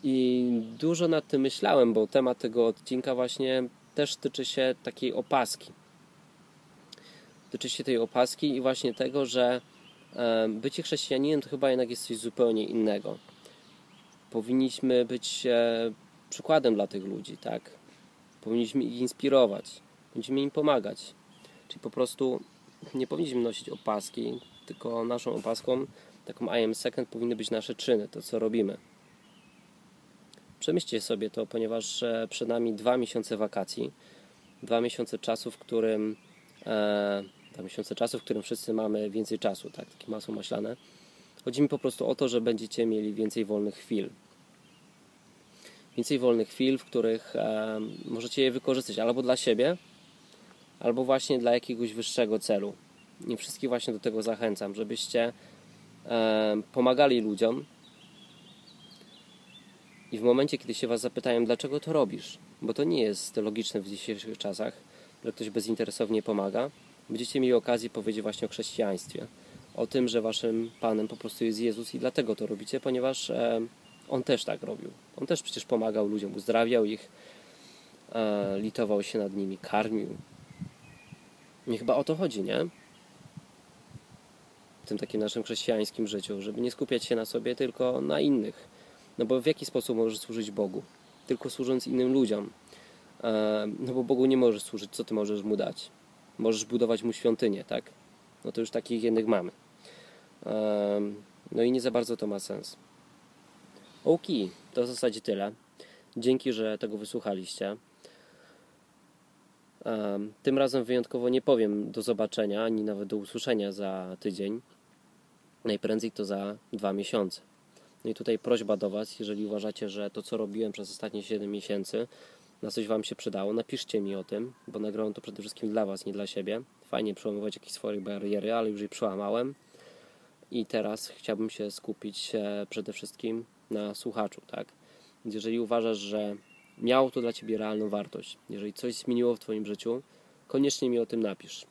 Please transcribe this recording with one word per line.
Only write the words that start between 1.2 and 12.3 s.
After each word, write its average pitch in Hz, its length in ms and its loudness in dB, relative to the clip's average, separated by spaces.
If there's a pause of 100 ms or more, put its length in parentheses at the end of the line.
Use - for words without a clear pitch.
tym 135 140 2
myślałem, 135 520 6
bo 110 140 6
temat 127 300 4
tego 117 300 4
odcinka 131 480 0
właśnie 131 480 0 (320)
też 147 200 0
tyczy 135 300 -4
się 131 380 2
takiej 127 300 -2
opaski. - 580 0 (1800)
Tyczy 127 180 -6
się - 140 -4
tej 123 140 2
opaski 127 580 2
i 131 60 -2
właśnie 131 320 2
tego, 131 320 0
że, 123 360 4 (540)
e, 113 340 2
bycie 120 340 -4
chrześcijaninem 147 580 2
to - 80 -12
chyba 139 200 2
jednak 127 200 4
jest 117 180 -6
coś 117 100 -2
zupełnie 113 460 2